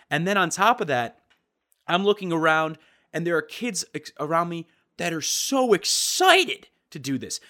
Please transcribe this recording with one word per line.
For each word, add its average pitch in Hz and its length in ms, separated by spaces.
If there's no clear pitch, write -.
And 156 160
then 196 120
on 180 120
top 226 300
of 196 80
that, 120 320
I'm 180 180
looking 202 260
around 160 460
and 165 160
there 170 100
are 151 40
kids 208 420
ex-, 147 260
around 165 300
me 165 180
that 170 160
are 160 80
so 254 520
excited - 960
to 156 80
do 131 180
this. 98 320